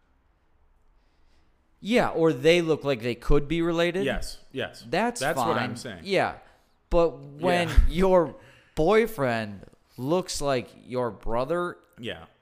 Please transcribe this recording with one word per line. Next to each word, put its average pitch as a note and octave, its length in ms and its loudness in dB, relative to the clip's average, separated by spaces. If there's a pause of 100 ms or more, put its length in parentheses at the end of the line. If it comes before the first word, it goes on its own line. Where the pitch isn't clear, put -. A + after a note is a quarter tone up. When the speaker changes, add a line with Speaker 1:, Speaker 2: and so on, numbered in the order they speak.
(1800)
Speaker 1:
Yeah, G3+ 280 2
or E3 240 4
they D#3 280 4
look D#3+ 240 0
like C3+ 180 -2
they A#2+ 120 -2
could C#3+ 320 0
be E3 160 -2
related. E3+ 420 -2
Speaker 2:
Yes, A2+ 340 -6 (140)
yes. A2+ 360 -8
Speaker 1:
That's G#3+ 320 -2
Speaker 2:
That's D#3 180 -2
what A2+ 180 0
I'm A2 140 -4
Speaker 1:
fine. G#2+ 60 -10
Speaker 2:
saying. G#2 280 -14
Speaker 1:
Yeah. D#3 300 0 (560)
But E3+ 300 2
when E3 480 -2
Speaker 2:
Yeah. A#2+ 140 2
<laughs> - 60 6
Speaker 1:
your F3 460 4 (400)
boyfriend C#3 920 0 (320)
looks D3+ 440 -4
like C3+ 280 -2 (180)
your B2 240 -4
brother C3+ 680 -4 (200)
Speaker 2:
Yeah. F2+ 260 -12 (180)